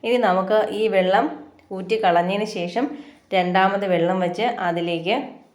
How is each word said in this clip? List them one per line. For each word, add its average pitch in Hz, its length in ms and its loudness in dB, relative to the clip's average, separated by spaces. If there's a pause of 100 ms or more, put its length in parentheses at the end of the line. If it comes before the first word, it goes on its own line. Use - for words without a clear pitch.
ഇനി 240 120 0 (100)
നമുക്ക് 190 300 2 (220)
ഈ - 20 0 (140)
വെള്ളം 190 300 4 (500)
ഊറ്റി 185 280 -4
കളഞ്ഞതിന് 185 520 2
ശേഷം 180 300 -4 (500)
രണ്ടാമത് 190 580 2
വെള്ളം 175 320 2
വെച്ച് 175 220 -2 (200)
അതിലേക്ക് 170 480 -2 (400)